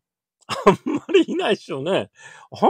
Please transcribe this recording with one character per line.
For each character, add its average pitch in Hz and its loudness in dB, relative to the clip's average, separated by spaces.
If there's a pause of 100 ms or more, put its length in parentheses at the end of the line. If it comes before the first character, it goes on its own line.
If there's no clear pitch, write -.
(240)
<laughs> - -20
あ 523 2
ん - 0
ま - -4
り 359 4
い 302 -6
な 359 -2
い - 0
で - -
し - -12
ょ 139 -8
う - -8
ね。 151 -2 (400)
あ 151 0